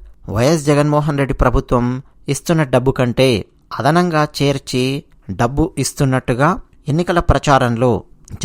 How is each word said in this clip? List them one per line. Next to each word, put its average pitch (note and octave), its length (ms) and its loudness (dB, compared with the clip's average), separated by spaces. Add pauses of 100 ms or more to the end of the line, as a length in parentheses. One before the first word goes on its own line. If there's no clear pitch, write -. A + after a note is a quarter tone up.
(280)
వైఎస్ C3+ 360 0
జగన్మోహన్ D3 540 2
రెడ్డి C3+ 160 -2
ప్రభుత్వం B2 680 0 (260)
ఇస్తున్న D#3+ 340 0
డబ్బు C3 280 0
కంటే B2+ 540 0 (340)
అదనంగా D#3 500 0 (140)
చేర్చి C3+ 640 -2 (260)
డబ్బు B2 480 -2
ఇస్తున్నట్టుగా C3 840 0 (280)
ఎన్నికల E3+ 320 0
ప్రచారంలో B2+ 840 2 (420)